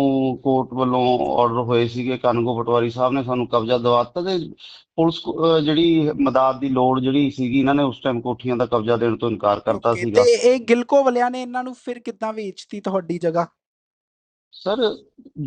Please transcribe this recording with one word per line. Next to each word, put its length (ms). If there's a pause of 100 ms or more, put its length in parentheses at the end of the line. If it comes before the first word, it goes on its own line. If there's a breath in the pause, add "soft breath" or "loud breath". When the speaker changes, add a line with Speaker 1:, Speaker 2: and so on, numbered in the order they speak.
(440)
Speaker 1:
ਕੋਰਟ 280
ਵੱਲੋਂ 460 (240)
ਆਰਡਰ 120
ਹੋਏ 340
ਸੀਗੇ, 300
ਕਾਨੂੰਗੋ 440
ਪਟਵਾਰੀ 280
ਸਾਹਿਬ 220
ਨੇ 100
ਸਾਨੂੰ 240
ਕਬਜ਼ਾ 320
ਦਵਾ 240
ਦਿੱਤਾ 180
ਤੇ 300 (460 loud breath)
ਪੁਲਿਸ 220
ਕੋ-, 380
ਅ, 40
ਜਿਹੜੀ 500 (100)
ਮਦਦ 400
ਦੀ 80
ਲੋੜ 320
ਜਿਹੜੀ 300
ਸੀਗੀ, 280
ਇਹਨਾਂ 160
ਨੇ 80
ਉਸ 180
ਟਾਈਮ 200
ਕੋਠੀਆਂ 360
ਦਾ 100
ਕਬਜ਼ਾ 300
ਦੇਣ 200
ਤੋਂ 140
ਇਨਕਾਰ 300
ਕਰਤਾ 300
Speaker 2:
ਓਕੇ, 100
Speaker 1:
ਸੀਗਾ। 220
Speaker 2:
ਤੇ 80
ਇਹ 300
ਗਿਲਕੋ 440
ਵਾਲਿਆਂ 260
ਨੇ 120
ਇਹਨਾਂ 220
ਨੂੰ 100
ਫਿਰ 240
ਕਿੱਦਾਂ 340
ਵੇਚਤੀ 480
ਤੁਹਾਡੀ 380
ਜਗ੍ਹਾ? 280 (1080)
Speaker 1:
ਸਰ, 240 (720)